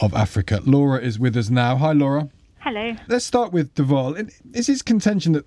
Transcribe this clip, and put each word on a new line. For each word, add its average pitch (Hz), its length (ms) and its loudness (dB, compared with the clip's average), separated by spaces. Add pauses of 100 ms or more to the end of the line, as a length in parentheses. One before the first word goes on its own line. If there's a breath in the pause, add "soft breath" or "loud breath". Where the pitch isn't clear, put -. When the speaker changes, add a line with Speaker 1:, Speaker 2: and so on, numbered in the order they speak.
Speaker 1:
of 98 100 2
Africa. 104 500 -2
Laura 139 360 4
is 113 180 -4
with 120 180 0
us 107 140 -2
now. 127 260 2
Hi, 156 160 2
Laura. 143 360 2 (320)
Speaker 2:
Hello. 226 360 -6 (120)
Speaker 1:
Let's 247 180 -2
start 240 260 0
with 160 220 -2
Deval. 143 560 -2 (240)
Is 240 140 -4
his 269 120 0
contention 202 520 0
that 147 140 0